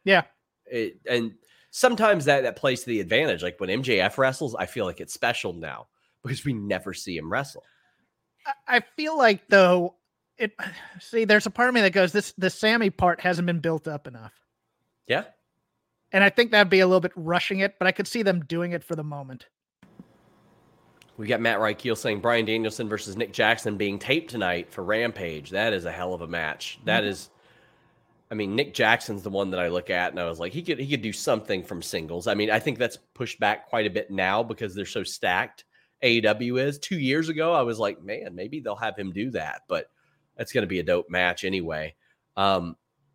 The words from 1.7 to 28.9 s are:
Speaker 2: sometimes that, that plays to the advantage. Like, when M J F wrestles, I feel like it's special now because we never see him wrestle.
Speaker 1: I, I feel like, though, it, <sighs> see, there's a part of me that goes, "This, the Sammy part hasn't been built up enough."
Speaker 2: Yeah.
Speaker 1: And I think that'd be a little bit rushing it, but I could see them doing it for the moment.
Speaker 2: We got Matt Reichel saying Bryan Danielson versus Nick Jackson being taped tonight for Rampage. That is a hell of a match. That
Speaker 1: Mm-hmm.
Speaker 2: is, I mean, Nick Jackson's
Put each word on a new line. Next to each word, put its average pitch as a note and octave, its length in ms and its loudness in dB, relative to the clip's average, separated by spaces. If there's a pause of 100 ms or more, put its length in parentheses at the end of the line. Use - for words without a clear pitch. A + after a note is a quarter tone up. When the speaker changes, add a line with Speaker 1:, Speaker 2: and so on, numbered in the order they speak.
Speaker 2:
sometimes G#3+ 540 2
that, C#3 180 4
that A#2 140 -2
plays B2+ 240 0
to - 60 -14
the A2+ 140 -2
advantage. G#2+ 420 2
Like, F2+ 180 -6
when F#2 100 -4
M A#2 120 0
J A#2+ 180 2
F F#2+ 180 2
wrestles, C3 360 0
I F#2+ 120 -4
feel A2 200 -4
like F2 140 -8
it's - 120 -12
special A#2 400 -2
now D2+ 360 -12 (340)
because C3+ 220 -8
we C#3 80 -2
never G2+ 420 -6
see F2+ 220 -8
him D#2 140 -8
wrestle. C#3 320 -6 (840)
Speaker 1:
I, - 300 -2
I A#3 40 4 (160)
feel D#4 200 -2
like, A3 320 4
though, F3+ 480 6 (420)
it, G#3+ 140 -4 (260)
<sighs> - 220 -20
see, A3+ 240 0
there's G#3 220 6
a G#3 40 -2
part B3 180 2
of B3 60 2
me A#3 80 6
that F#3+ 100 6
goes, F3+ 200 4
"This, G3+ 260 0
the F#3 120 2
Sammy A3 400 4
part F3 300 2
hasn't F3 260 2
been F3 140 0
built D#3+ 260 -2
up D3 220 -8
enough." A2 240 -18 (720)
Speaker 2:
Yeah. D3 180 0 (880)
Speaker 1:
And G3 120 6
I G3+ 60 6
think A#3+ 200 2
that'd G#3 200 6
be F#3+ 100 8
a F#3 80 8
little F#3 120 6
bit F3+ 140 -2
rushing F3 460 0
it, G3 180 0
but F3+ 80 0
I F#3 60 6
could G3 160 -4
see A#3 160 -2
them F3+ 200 2
doing E3+ 280 -4
it E3+ 100 -6
for E3 140 -6
the D#3 80 -8
moment. C#3 420 -12 (1700)
Speaker 2:
We G#2+ 60 -8
got A2+ 160 2
Matt A2+ 160 2
Reichel A2 400 0
saying G#2 220 -2
Bryan A#2 260 2
Danielson A2 420 -2
versus G2+ 260 -6
Nick A2 200 -6
Jackson A2 420 2
being G2+ 220 -2
taped D#3+ 320 -2
tonight F2+ 420 -2
for G2 100 -10
Rampage. F2+ 680 -4
That G#2 240 0
is F2 100 -4
a E2+ 80 -6
hell F2+ 220 -6
of E2+ 80 -10
a E2 40 -8
match. D#2+ 600 -6
That A2 160 2
Speaker 1:
Mm-hmm. G2+ 80 -2
Speaker 2:
is, - 180 -10 (1040)
I A2+ 40 -8
mean, G#2 220 -2
Nick C#3+ 160 -2
Jackson's A2 500 2